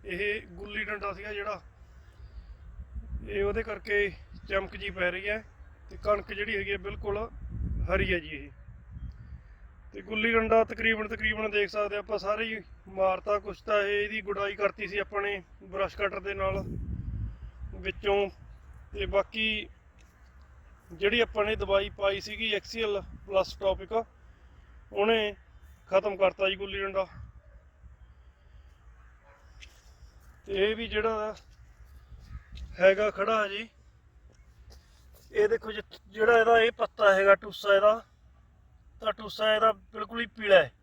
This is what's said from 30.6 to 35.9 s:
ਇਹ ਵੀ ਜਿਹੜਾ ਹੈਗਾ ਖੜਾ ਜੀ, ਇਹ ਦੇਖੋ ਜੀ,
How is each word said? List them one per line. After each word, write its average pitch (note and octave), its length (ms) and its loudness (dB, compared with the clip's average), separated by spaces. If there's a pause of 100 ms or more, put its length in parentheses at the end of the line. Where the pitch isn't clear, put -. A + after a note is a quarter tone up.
ਇਹ G#3+ 120 2
ਵੀ A3+ 120 -8
ਜਿਹੜਾ G#3+ 480 -2 (1400)
ਹੈਗਾ G3 320 6
ਖੜਾ G#3+ 360 0
ਜੀ, G#3 200 -8 (1600)
ਇਹ G#3 180 6
ਦੇਖੋ A3 220 -2
ਜੀ, G#3+ 100 -8 (260)